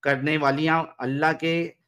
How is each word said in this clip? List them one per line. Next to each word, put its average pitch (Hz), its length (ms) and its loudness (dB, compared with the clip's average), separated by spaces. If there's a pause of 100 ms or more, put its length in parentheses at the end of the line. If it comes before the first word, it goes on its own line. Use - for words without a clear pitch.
करने 143 340 0
वालियां 156 460 2 (160)
अल्लाह 143 340 0
के 165 420 -4 (120)